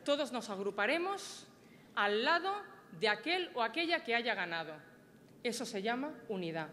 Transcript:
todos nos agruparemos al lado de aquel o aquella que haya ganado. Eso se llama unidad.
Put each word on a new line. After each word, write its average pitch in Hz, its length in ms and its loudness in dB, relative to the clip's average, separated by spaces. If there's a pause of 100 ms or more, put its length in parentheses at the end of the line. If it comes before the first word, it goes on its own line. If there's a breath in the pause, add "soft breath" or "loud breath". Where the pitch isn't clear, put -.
todos 285 280 0
nos 233 180 -4
agruparemos 220 960 0 (480 loud breath)
al 214 320 4
lado 349 300 4 (440)
de 214 80 4
aquel 311 460 2
o 247 80 0
aquella 320 420 2
que 233 120 2
haya 233 180 2
ganado. 170 400 -2 (680)
Eso 240 200 -2
se 196 200 -4
llama 247 260 0 (180)
unidad. 165 460 -2